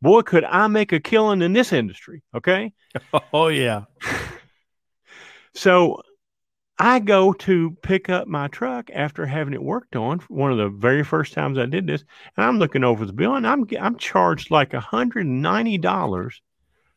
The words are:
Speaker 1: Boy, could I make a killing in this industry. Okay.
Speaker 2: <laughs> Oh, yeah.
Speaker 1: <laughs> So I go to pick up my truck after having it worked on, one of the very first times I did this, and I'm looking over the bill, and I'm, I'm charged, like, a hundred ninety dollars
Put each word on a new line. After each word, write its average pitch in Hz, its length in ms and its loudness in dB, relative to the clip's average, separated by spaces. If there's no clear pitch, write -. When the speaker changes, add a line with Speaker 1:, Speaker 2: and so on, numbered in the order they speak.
Speaker 1:
Boy, 196 200 6
could 170 240 2
I 202 220 2
make 208 260 0
a 156 60 2
killing 214 420 2
in 175 120 0
this 233 200 2
industry. 120 500 -4
Okay. 190 400 -2
Speaker 2:
<laughs> - 380 -4
Oh, 160 140 4
yeah. 120 380 -2
Speaker 1:
<laughs> - 1500 -14
So 180 460 4
I 240 200 4
go 196 340 4
to 170 480 0
pick 190 280 -2
up 180 180 -2
my 143 200 -4
truck 240 460 -8
after 147 320 -6
having 143 280 -6
it - 80 -8
worked 185 340 -8
on, 127 320 -4
one 139 240 -2
of 120 60 0
the 104 120 0
very 120 340 2
first 160 300 -4
times 139 240 -4
I 123 80 -2
did 170 200 -4
this, 151 180 -4
and 202 100 0
I'm 240 120 2
looking 143 260 0
over 113 220 2
the 98 80 -8
bill, 196 220 -2
and 240 100 -4
I'm, 254 200 0
I'm 226 180 -4
charged, 175 520 0
like, 151 240 2
a 127 60 -4
hundred 233 460 -4
ninety 185 520 -2
dollars 160 640 -4